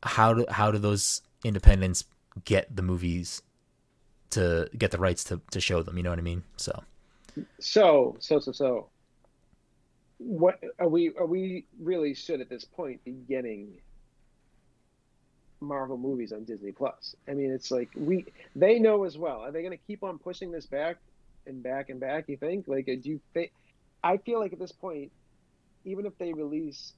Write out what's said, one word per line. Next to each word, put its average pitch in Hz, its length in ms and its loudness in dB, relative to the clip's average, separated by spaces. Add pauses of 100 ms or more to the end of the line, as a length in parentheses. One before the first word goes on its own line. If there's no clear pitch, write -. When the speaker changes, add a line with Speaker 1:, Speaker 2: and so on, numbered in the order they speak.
Speaker 1:
how 113 320 6
do, 117 160 4
how 107 220 4
do 107 60 2
those 104 440 2 (220)
independents 98 600 6 (400)
get - 300 2
the 95 80 -2
movies 87 600 -2 (880)
to 85 460 2
get 110 140 2
the 95 80 -2
rights 90 240 2
to, 87 180 -6 (120)
to 95 80 -4
show 87 240 2
them? 87 120 -8
You 87 60 -2
know 87 80 -2
what 87 80 -2
I 85 40 -4
mean? 87 200 -4 (140)
So. - 260 -8 (800)
Speaker 2:
So, 151 580 6
so, 147 220 2
so, 135 100 -8
so, 127 380 -2 (1300)
what 180 400 2 (220)
are 180 80 2
we, 165 280 2
are 175 100 -2
we 180 380 -4 (160)
really 165 320 -2
should 139 280 -6
at 127 100 -10
this 123 140 -12
point 139 400 -12
be 123 80 -12
getting 120 680 -8 (1800)
Marvel 135 360 -6
movies 123 360 -4
on 107 120 -10
Disney 101 280 -10
Plus? - 440 -6 (120)
I 139 60 -6
mean, 139 160 -2
it's 131 200 -6
like, 123 260 -2
we, 170 300 -2 (280)
they 202 240 6
know 214 260 6
as 151 140 -6
well. 147 220 -4
Are 120 100 -10
they 160 120 -6
gonna 180 140 -8
keep 208 280 -12
on 180 140 -8
pushing 180 320 -10
this 160 160 -10
back 156 300 -4 (500)
and 131 160 -14
back 135 280 -6
and 131 80 -12
back, 139 300 -4
you 143 80 -6
think? 170 320 -6
Like, 135 180 -2
do 131 180 -4
you 143 160 -6 (140)
think, 170 180 -4 (500)
I 175 160 2
feel 233 200 -2
like 202 140 -2
at 170 60 -14
this 180 140 -10
point, 156 380 -10 (720)
even 190 220 -8
if 190 120 -10
they 175 140 -6
release 151 640 -8